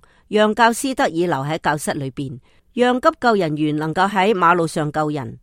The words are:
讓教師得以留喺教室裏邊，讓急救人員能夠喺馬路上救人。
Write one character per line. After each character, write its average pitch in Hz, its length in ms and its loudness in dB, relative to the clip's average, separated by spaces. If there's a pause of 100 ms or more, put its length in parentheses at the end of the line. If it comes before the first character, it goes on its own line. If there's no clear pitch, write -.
(280)
讓 214 260 2
教 233 160 4
師 262 240 -4
得 247 160 0
以 165 160 0
留 160 120 0
喺 147 220 -4
教 156 160 0
室 151 180 -6
裏 139 180 -6
邊， 131 260 -10 (360)
讓 247 260 2
急 311 80 4 (120)
救 233 140 2
人 160 220 0
員 151 200 0
能 156 160 -4
夠 185 160 2
喺 196 240 2
馬 180 220 4
路 170 140 0
上 151 240 -4
救 151 180 -2
人。 123 320 -8